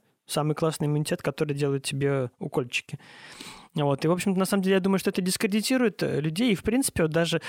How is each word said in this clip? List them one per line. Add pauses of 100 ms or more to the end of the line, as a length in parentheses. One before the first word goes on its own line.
(280)
Самый
классный
иммунитет,
который
делает
тебе
укольчики. (760)
Вот.
И,
в
общем-то,
на
самом
деле,
я
думаю,
что
это
дискредитирует,
э,
людей.
И,
в
принципе,
вот
даже